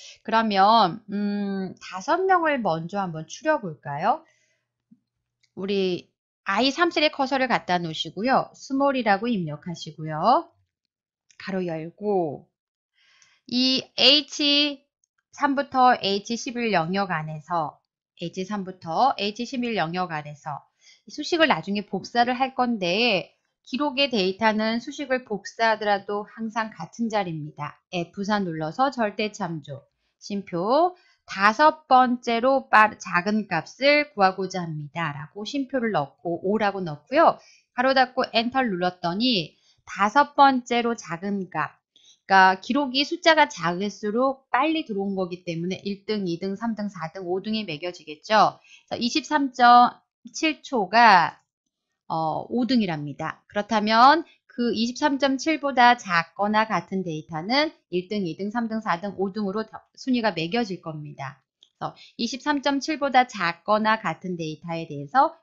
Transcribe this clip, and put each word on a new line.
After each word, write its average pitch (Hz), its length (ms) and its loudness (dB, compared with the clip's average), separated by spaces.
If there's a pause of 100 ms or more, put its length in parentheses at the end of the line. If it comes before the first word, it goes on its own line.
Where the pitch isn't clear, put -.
(220)
그러면, 214 880 4
음, 202 680 -4
다섯 285 440 -4
명을 330 360 2
먼저 170 380 -2
한번 160 300 -6
추려볼까요? 208 960 -4 (1300)
우리 190 560 -2 (320)
아이 226 280 0
삼 330 200 0
셀에 302 200 2
커서를 262 360 -2
갖다 180 320 0
놓으시고요. 175 760 -2
스몰이라고 247 760 0
입력하시고요. 165 1200 -2 (880)
가로 190 280 -6
열고, 170 840 -4 (1000)
이 254 360 0 (140)
에이치 285 840 2 (480)
삼부터 269 720 2
에이치 202 340 -2
십일 233 360 -4
영역 185 400 0
안에서, 156 680 -4 (420)
에이치 175 240 -8
삼부터 190 760 -2
에이치 208 280 -6
십일 240 300 -4
영역 175 340 -2
안에서 147 540 -10 (440)
수식을 311 400 -2
나중에 196 380 -2
복사를 240 460 -2
할 254 220 -4
건데 214 800 0 (300)
기록의 277 460 -2
데이터는 214 720 0
수식을 262 440 -6
복사하더라도 208 1080 -2
항상 220 360 -6
같은 220 380 -8
자리입니다. 156 720 -6 (100)
에프 175 320 -6
사 208 140 0
눌러서 165 520 -2
절대참조, 202 920 -6 (360)
쉼표, 202 800 -2 (300)
다섯 220 640 2
번째로 254 800 2
빠-, 214 260 6
작은 185 520 -2
값을 277 640 0
구하고자 190 480 0
합니다. 156 500 -8
라고 151 320 -14
쉼표를 254 460 -4
넣고 170 580 -4
오라고 202 320 0
넣고요. 190 580 2 (360)
가로 262 180 2
닫고 254 400 2
엔터를 240 380 0
눌렀더니 180 840 -2 (280)
다섯 214 500 0
번째로 247 640 2
작은 185 540 -8
값, 151 280 -6 (460)
그러니까 190 380 6
기록이 269 420 -2
숫자가 311 460 4
작을수록 208 1000 -2
빨리 311 360 0
들어온 196 300 -4
거기 180 280 -6
때문에 170 400 -6
일 202 220 -8
등, 208 200 -4
이 170 120 -4
등, 196 180 -6
삼 226 180 -6
등, 208 140 -8
사 160 240 -10
등, 190 140 -12
오 185 160 -4
등이 214 220 -4
매겨지겠죠. 175 960 0 (300)
그래서 - 140 -6
이십삼 277 500 -2
점 240 380 8 (420)
칠 - 300 -2
초가 202 760 4 (680)
어, 160 420 -2
오 233 180 0
등이랍니다. 156 800 -2
그렇다면 226 760 4 (220)
그 240 280 -2
이십삼 247 440 -2
점 269 180 2
칠보다 254 600 4
작거나 208 720 0
같은 190 340 -4
데이터는 180 680 -4 (180)
일 180 180 -4
등, 208 180 -4
이 156 100 -6
등, 202 140 -6
삼 233 180 -4
등, 220 120 -6
사 185 200 -2
등, 202 160 -8
오 190 160 -2
등으로 214 340 -4
더-, - 140 -18 (160)
순위가 233 360 0
매겨질 175 480 -4
겁니다. 147 600 -12 (360)
그래서 147 180 -10 (220)
이십삼 269 440 -4
점 277 160 0
칠보다 262 480 2
작거나 214 720 -2
같은 180 360 -6
데이터에 165 500 -8
대해서 196 560 0